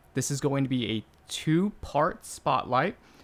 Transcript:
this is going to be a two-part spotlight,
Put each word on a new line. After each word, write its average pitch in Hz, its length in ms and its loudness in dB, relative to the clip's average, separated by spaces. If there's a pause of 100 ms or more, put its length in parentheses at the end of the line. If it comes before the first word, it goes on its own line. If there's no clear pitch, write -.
(140)
this 131 160 -2
is 139 100 -2
going 139 260 0
to 127 40 0
be 123 220 0
a 110 120 -2 (280)
two-part 175 960 0
spotlight, 139 680 0 (280)